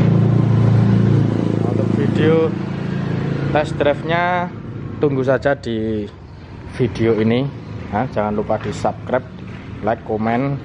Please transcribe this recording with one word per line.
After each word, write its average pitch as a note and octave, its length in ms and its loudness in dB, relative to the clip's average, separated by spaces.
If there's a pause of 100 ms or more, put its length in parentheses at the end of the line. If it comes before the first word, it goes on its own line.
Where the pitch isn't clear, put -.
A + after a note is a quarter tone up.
(1600)
Nah, - 120 0
untuk - 240 0
video D#3+ 560 4 (1040)
test D3 240 0
drive-nya E3+ 720 0 (500)
tunggu C3+ 240 0
saja C3+ 320 2
di A2 480 -4 (720)
video A2+ 400 2
ini. A2+ 240 2 (480)
Nah, G#2+ 240 -2
jangan G#2 240 -2
lupa G#2+ 240 -2
di G#2+ 80 -8
subscribe, - 560 -4 (560)
like, A2 240 -2
komen, A#2+ 600 -2